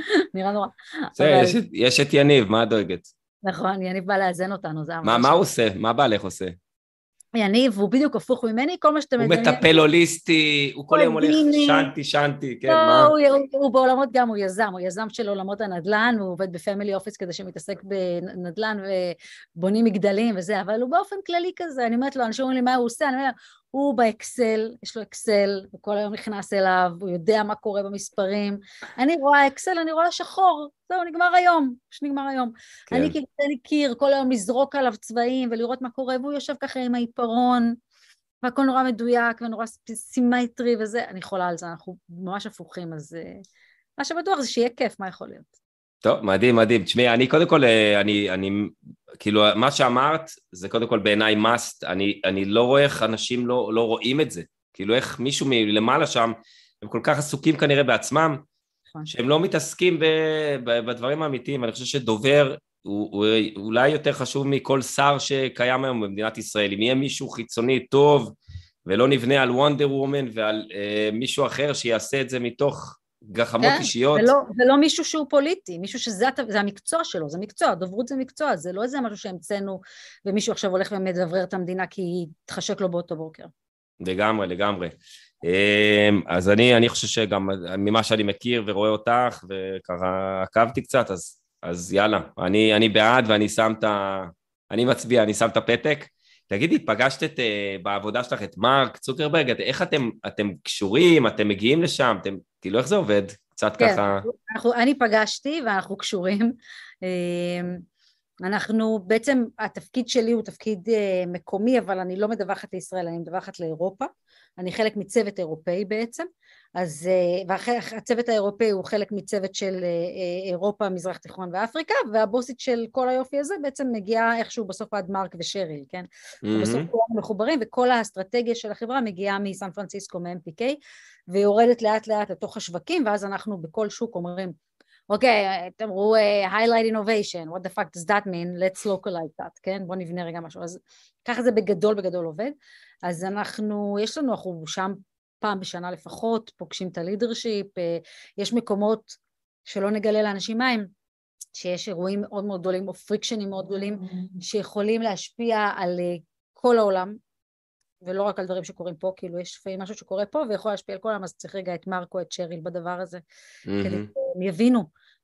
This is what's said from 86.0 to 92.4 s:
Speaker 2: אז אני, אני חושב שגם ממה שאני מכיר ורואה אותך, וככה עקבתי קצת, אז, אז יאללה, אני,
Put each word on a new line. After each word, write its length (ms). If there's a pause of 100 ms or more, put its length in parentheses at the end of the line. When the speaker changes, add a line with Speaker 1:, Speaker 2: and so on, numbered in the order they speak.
Speaker 2:
אז 240
אני, 260
אני 120
חושב 180
שגם 420 (300)
ממה 240
שאני 200
מכיר 440
ורואה 240
אותך, 580
וככה 960
עקבתי 400
קצת, 280
אז, 300 (220)
אז 300
יאללה, 280 (180)
אני, 380